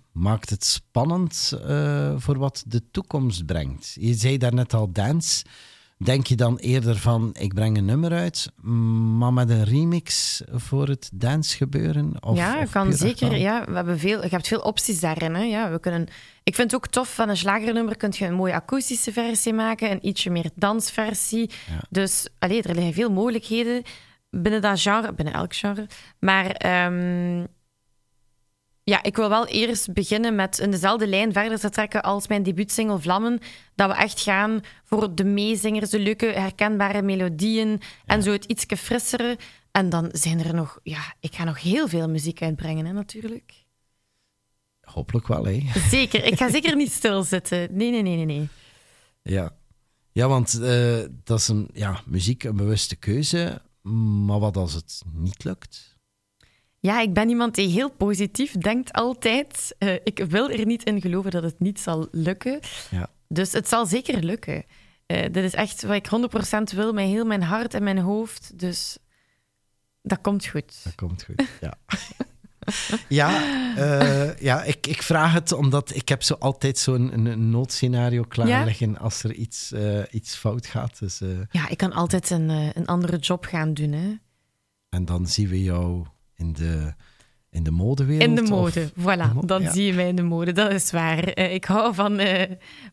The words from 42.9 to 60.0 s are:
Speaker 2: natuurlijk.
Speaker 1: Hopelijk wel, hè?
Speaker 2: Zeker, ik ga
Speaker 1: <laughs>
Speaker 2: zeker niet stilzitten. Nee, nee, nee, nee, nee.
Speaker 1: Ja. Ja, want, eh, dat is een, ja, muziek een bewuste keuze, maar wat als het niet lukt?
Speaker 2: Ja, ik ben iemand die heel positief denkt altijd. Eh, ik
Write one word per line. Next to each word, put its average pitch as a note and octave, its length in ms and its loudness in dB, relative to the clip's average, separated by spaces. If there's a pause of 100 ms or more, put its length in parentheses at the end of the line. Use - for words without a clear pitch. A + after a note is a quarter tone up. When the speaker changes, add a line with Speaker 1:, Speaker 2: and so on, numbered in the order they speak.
Speaker 2:
natuurlijk. G#3+ 600 -10 (1300)
Speaker 1:
Hopelijk - 460 -4
wel, D#2 180 -2
hè? G2 140 0 (300)
Speaker 2:
Zeker, B3 360 2
ik A3+ 120 4
ga B3 160 2
Speaker 1:
<laughs> C#4+ 40 2
Speaker 2:
zeker D#4 180 2
niet C#4+ 160 2
stilzitten. F3+ 800 0
Nee, G#3+ 200 0
nee, A#3 100 0
nee, F3+ 140 0
nee, E3 100 -2
nee. D3+ 220 -2 (760)
Speaker 1:
Ja. F#2 300 -2 (600)
Ja, B2 160 2
want, B2 320 2
eh, A#2+ 380 4 (260)
dat A2+ 160 0
is - 80 0
een, G#2 260 0
ja, F#2+ 320 -4
muziek F#2+ 380 -2
een A2 120 -4
bewuste G2+ 400 0
keuze, D3+ 640 -2 (640)
maar G#2 140 2
wat G#2 180 0
als F2 160 0
het - 280 -8 (120)
niet E2 300 -4
lukt? - 540 -10 (840)
Speaker 2:
Ja, G#3+ 200 2
ik G#3+ 120 2
ben G#3+ 160 4
iemand A#3+ 260 0
die G3 140 2
heel A#3+ 200 2
positief G#3 680 -2
denkt A3 360 -2
altijd. A#3+ 840 -2
Eh, G3 160 2
ik F#3+ 360 -2